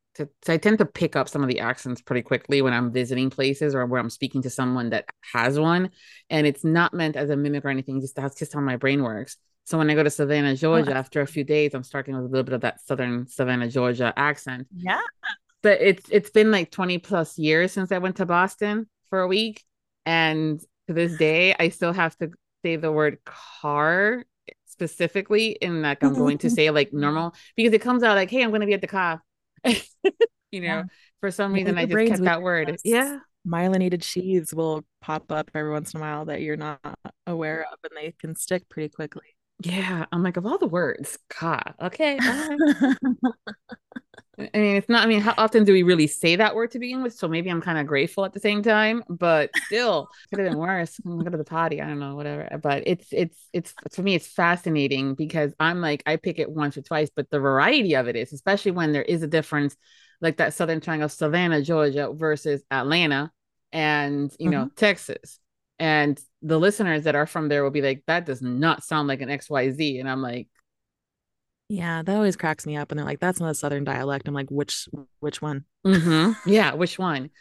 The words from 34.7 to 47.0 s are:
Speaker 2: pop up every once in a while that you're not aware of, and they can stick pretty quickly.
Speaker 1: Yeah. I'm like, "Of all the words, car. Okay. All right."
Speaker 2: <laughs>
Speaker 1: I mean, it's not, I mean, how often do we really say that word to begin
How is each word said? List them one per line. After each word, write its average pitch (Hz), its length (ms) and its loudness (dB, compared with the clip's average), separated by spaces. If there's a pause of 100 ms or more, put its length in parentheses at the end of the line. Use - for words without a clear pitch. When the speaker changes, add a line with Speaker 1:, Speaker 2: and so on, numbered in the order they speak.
Speaker 2:
pop - 300 -8
up 151 220 -4
every 151 180 -4
once 151 200 -6
in 160 80 -8
a - 20 -8
while 151 240 -6
that 151 140 -6
you're 151 160 -4
not 151 240 -10 (460)
aware 160 440 -6
of, 156 140 -18
and 160 120 -14
they 156 160 -10
can 160 240 -12
stick - 340 -4
pretty 156 180 -8
quickly. - 480 -14 (260)
Speaker 1:
Yeah. 180 500 -4
I'm 175 100 0
like, 185 160 -2
"Of 180 80 -4
all 285 120 -2
the 349 100 0
words, 160 500 -4 (100)
car. - 540 -6
Okay. 277 420 -2
All 247 100 2
right." 294 600 4
Speaker 2:
<laughs> 254 380 0 (1040)
Speaker 1:
I - 180 -12
mean, 208 200 4
it's 202 120 0
not, 233 140 6
I 220 60 2
mean, 214 120 4
how 208 160 2
often 214 280 6
do 196 80 8
we 185 100 8
really 175 240 6
say 170 300 2
that 214 180 4
word 233 160 -2
to 254 80 -8
begin 247 240 -6